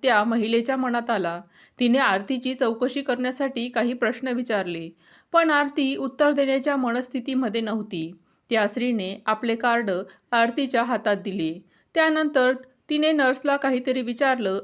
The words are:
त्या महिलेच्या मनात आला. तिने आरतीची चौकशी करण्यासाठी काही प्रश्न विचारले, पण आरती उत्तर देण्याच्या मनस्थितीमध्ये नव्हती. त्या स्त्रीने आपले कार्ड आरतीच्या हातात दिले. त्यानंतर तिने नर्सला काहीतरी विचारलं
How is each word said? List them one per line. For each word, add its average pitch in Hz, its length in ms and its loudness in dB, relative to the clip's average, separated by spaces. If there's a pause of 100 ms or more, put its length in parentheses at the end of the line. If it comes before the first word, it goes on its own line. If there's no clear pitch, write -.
त्या 226 200 4
महिलेच्या 233 540 0
मनात 240 320 -2
आला. 175 320 -2 (380)
तिने 247 180 4
आरतीची 247 560 0
चौकशी 247 480 0
करण्यासाठी 254 680 -2
काही 247 240 0
प्रश्न 247 340 -2
विचारले, 196 640 -4 (440)
पण 330 160 4
आरती 285 460 0
उत्तर 269 360 2
देण्याच्या 269 440 0
मनस्थितीमध्ये 247 840 -2
नव्हती. 208 500 -4 (380)
त्या 214 180 2
स्त्रीने 220 580 -2
आपले 226 300 0
कार्ड 233 360 0 (400)
आरतीच्या 247 520 2
हातात 214 340 0
दिले. 180 440 -4 (340)
त्यानंतर 302 580 2 (360)
तिने 302 220 2
नर्सला 277 460 2
काहीतरी 254 440 0
विचारलं 233 640 0